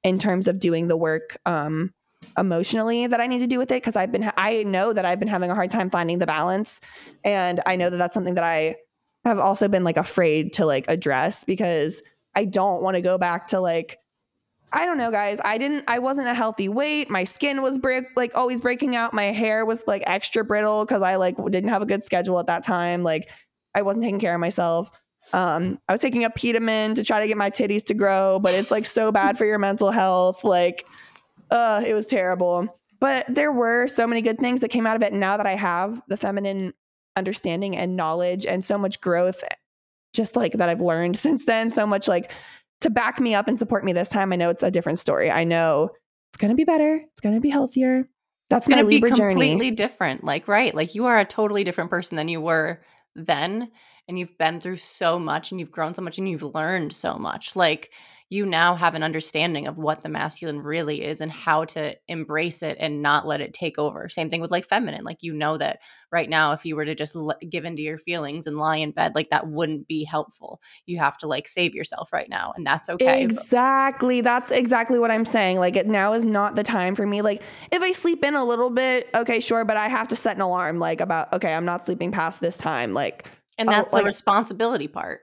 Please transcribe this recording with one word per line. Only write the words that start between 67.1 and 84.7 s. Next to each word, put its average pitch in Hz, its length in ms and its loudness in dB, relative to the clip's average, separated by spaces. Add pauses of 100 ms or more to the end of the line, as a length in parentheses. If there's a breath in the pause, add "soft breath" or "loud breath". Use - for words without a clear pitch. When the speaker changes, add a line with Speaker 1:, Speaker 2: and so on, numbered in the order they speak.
Speaker 2:
l-, 156 180 -4 (140)
give 160 160 -8
into 165 180 -8
your 156 160 -6
feelings 160 480 -8
and 151 100 -6
lie 156 200 0
in 151 160 -4
bed, 160 240 0
like, 156 140 -2
that 151 180 0
wouldn't 156 400 -4
be 156 160 -4
helpful. - 560 -8 (260 loud breath)
You 175 120 -6
have 143 200 0
to, 156 80 -10
like, 143 220 -4
save 175 260 0
yourself - 380 -10
right - 160 -2
now, - 280 -6
and 170 100 -10
that's 151 220 0
okay, 254 380 2
but 226 200 -2
Speaker 1:
Exactly. 262 760 2
That's 247 300 0
exactly 240 480 2
what 233 120 4
I'm 220 140 2
saying. 190 340 2
Like, 180 180 2
it, 190 100 2
now 208 260 2
is 226 120 2
not 208 320 0
the 208 60 0
time 202 320 0
for 202 120 -2
me. 208 160 0
Like, 214 200 0 (300 loud breath)
if 349 100 0
I 370 100 2
sleep 339 320 0
in 294 100 0
a 269 100 2
little 240 260 0
bit, 254 440 0
okay, 233 260 0
sure, 226 240 0
but 214 120 0
I 214 120 0
have 226 200 -2
to 233 80 -2
set 202 200 -2
an 190 60 -2
alarm, 180 360 0
like, 165 220 -2
about, 165 320 -2
"Okay, 180 220 -2
I'm 165 100 -2
not 175 200 -4
sleeping 175 280 -4
past 165 280 -4
this 170 160 -4
time." 120 380 -4
Like, 123 340 -4 (300 loud breath)
Speaker 2:
And 220 100 2
Speaker 1:
oh, 208 40 4
Speaker 2:
that's 208 180 2
the - 60 2
Speaker 1:
like 202 80 4
Speaker 2:
responsibility 208 840 0